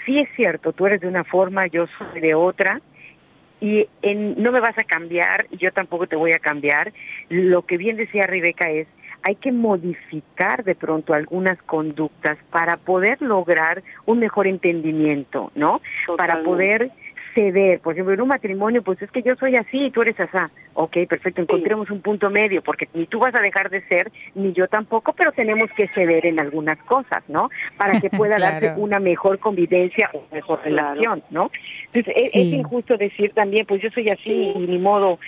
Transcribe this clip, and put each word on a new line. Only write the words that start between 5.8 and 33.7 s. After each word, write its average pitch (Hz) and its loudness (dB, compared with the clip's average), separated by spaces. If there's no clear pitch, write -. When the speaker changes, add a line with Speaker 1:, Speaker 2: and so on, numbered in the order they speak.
Speaker 1:
te - -6
voy 165 2
a 165 2
cambiar. 147 0
Lo 180 4
que 175 -2
bien 220 -2
decía 208 -2
Rebeca 175 0
es, 156 -4
hay 196 0
que - -4
modificar 196 -2
de 190 -2
pronto 156 -2
algunas 180 -2
conductas 156 -4
para 170 0
poder 185 0
lograr 175 0
un 226 2
mejor 208 2
entendimiento, 156 0
¿no? 170 2
Para 170 0
Speaker 2:
Totalmente. 160 -4
Speaker 1:
poder 196 0
ceder. 196 4
Por 160 -4
ejemplo, 185 0
en 196 0
un 262 2
matrimonio, 220 0
pues, 190 -2
"Es 202 -10
que 254 -4
yo 247 2
soy 262 0
así 262 -2
y 262 -2
tú 233 0
eres 226 0
asá". 175 -2
Ok, - -2
perfecto, 175 -2
Speaker 2:
Sí. - -
Speaker 1:
encontremos 202 0
un 202 -8
punto 202 0
medio, 196 0
porque 156 -6
ni 165 -2
tú 226 -6
vas 240 2
a 240 2
dejar 196 0
de 190 -6
ser, 180 0
ni 196 -2
yo 185 2
tampoco, 220 -2
pero 330 2
tenemos 220 0
que 202 2
ceder 165 2
en 165 0
algunas 151 -2
cosas, 247 -2
¿no? 175 -2
Para 202 2
que 202 0
pueda 208 2
Speaker 3:
<laughs> - -
Claro. 180 0
Speaker 1:
darse 160 -6
una 208 0
mejor 190 2
convivencia 180 0
o 143 -12
mejor 156 -4
Speaker 2:
Claro. 151 -2
Speaker 1:
relación, 190 -2
¿no? 170 -2
Entonces, 233 0
es, 254 2
Speaker 3:
Sí. 208 4
Speaker 1:
es 175 4
injusto 226 -2
decir 202 -2
también, 208 2
"Pues 196 0